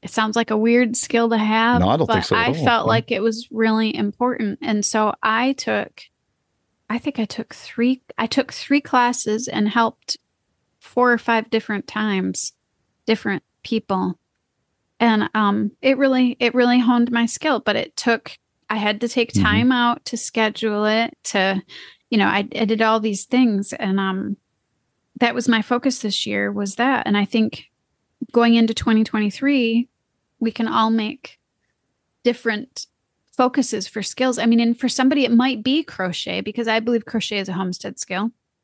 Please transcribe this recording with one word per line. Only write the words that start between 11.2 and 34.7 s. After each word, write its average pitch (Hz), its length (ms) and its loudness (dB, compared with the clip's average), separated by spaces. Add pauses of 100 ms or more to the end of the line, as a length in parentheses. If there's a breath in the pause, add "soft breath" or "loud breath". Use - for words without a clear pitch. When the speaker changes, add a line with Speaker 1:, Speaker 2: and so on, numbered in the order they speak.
Speaker 1:
different 214 380 -4
times, 196 680 -4 (520)
different 208 360 -2 (220)
people. 190 560 -2 (800)
And, 220 340 2
um, 208 380 0 (100)
it 262 160 2
really, 254 420 2
it 240 140 0
really 247 260 4
honed 240 320 4
my 233 140 2
skill, 254 340 0
but 208 160 0
it - 200 -4
took, - 420 -2 (320)
I 220 80 -2
had 208 240 -2
to 240 60 -2
take 233 260 -2
Speaker 2:
Mm-hmm. 196 100 2
Speaker 1:
time 220 280 4
out 240 340 0
to 240 120 -8
schedule 214 680 -2
it, 220 400 0
to, 190 360 0 (480 loud breath)
you 233 80 0
know, 202 100 4
I, 202 280 0
I 226 100 0
did 214 160 0
all 220 180 4
these 208 260 -4
things. 226 480 2
And, 196 260 -2
um, 196 380 -4 (840)
that 233 140 2
was 240 160 -2
my 220 140 2
focus 247 360 -2
this - 280 -4
year, 202 240 -2
was 202 240 -6
that. 262 320 0
And 208 100 2
I 202 80 2
think 220 400 -2 (680)
going 233 240 4
into 226 180 4
twenty 220 300 2
twenty-three, 233 840 0 (520)
we 226 120 -2
can 226 160 -4
all 226 240 2
make - 480 -4 (840)
different 226 600 -4 (500)
focuses 247 520 0
for 208 160 -8
skills. 254 340 -2
I 247 80 -2
mean, 233 140 4
and 233 200 2